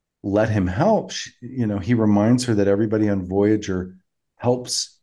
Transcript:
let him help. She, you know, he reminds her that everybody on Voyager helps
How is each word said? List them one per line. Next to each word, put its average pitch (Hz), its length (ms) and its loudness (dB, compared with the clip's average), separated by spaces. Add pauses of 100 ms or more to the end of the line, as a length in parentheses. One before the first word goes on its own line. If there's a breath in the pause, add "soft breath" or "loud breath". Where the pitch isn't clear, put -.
(220)
let 104 280 0
him 101 160 2
help. 160 440 0
She, - 200 -12 (100)
you 123 260 -4
know, 104 120 -2
he 95 160 -2
reminds 110 500 4
her 120 100 0
that 101 140 2
everybody 107 400 2
on 98 180 -2
Voyager 98 680 -2 (420)
helps - 640 -4